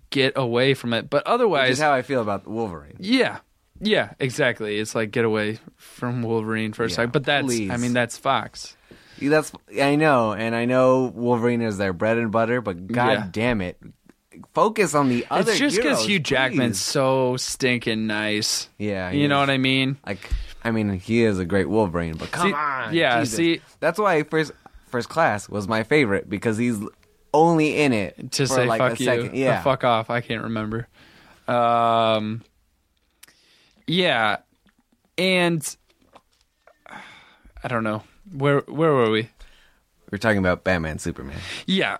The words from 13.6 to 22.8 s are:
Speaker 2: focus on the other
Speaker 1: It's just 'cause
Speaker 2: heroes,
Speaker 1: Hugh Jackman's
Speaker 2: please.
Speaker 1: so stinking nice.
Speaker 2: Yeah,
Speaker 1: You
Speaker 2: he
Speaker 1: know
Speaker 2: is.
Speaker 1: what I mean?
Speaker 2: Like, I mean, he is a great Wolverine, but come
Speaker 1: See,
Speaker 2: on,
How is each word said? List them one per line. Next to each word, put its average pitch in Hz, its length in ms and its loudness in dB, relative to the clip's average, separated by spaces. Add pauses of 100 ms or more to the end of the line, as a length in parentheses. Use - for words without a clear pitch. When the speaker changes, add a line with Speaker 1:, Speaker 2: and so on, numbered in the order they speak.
Speaker 2:
focus 185 420 2
on 143 140 2
the 123 200 0
other 180 220 0
Speaker 1:
It's 196 80 2
just 254 180 2
'cause 240 80 0
Speaker 2:
heroes, 226 220 0
Speaker 1:
Hugh 202 120 2
Jackman's 127 600 0
Speaker 2:
please. - 60 -4
Speaker 1:
so 131 500 0
stinking 120 720 -2
nice. 107 720 -2
Speaker 2:
Yeah, 95 340 -4
Speaker 1:
You 143 120 0
Speaker 2:
he 147 40 2
Speaker 1:
know 143 160 2
Speaker 2:
is. 139 40 0
Speaker 1:
what 139 60 2
I 135 40 0
mean? 131 480 0
Speaker 2:
Like, - 240 -10 (340)
I 117 80 -2
mean, 107 260 0
he 113 260 0
is 101 160 2
a 90 60 -2
great 90 220 0
Wolverine, 85 480 0
but - 160 -10
come 170 180 0
Speaker 1:
See, - 40 -2
Speaker 2:
on, 139 400 -4